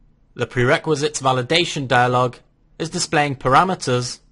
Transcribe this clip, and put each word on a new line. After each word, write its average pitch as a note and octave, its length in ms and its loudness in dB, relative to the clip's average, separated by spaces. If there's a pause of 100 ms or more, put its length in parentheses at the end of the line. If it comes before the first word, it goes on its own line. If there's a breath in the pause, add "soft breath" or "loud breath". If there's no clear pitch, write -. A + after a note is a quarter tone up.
(340)
the B2 120 -6
prerequisites D3 760 0
validation C3+ 680 0
dialog B2 480 2 (440)
is D#3+ 100 -6
displaying D3+ 460 -2
parameters C3 840 0 (120)